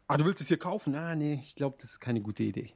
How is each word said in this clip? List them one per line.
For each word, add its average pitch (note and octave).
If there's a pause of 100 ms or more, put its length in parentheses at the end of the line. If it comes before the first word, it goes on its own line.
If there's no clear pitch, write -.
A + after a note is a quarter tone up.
"Ah, C#3
du D3+
willst F#3
es D3+
hier E3
kaufen?" F3+
"Ah, E3
nee, D3
ich -
glaub, C#3
das -
ist -
keine A#2
gute G#2
Idee." -